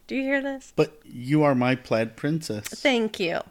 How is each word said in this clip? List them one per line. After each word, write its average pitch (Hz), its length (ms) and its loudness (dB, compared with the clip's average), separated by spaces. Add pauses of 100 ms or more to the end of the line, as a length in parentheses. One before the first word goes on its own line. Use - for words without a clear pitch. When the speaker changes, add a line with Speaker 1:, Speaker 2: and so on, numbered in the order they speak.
Speaker 1:
Do 226 80 -6
you 269 80 -2
hear 277 180 0
this? 269 360 -8
Speaker 2:
But 156 280 0
you 131 380 0
are 143 120 4
my 127 200 4
plaid 113 400 -2
princess. 147 520 -4
Speaker 1:
Thank 233 520 0
you. 170 200 -2 (120)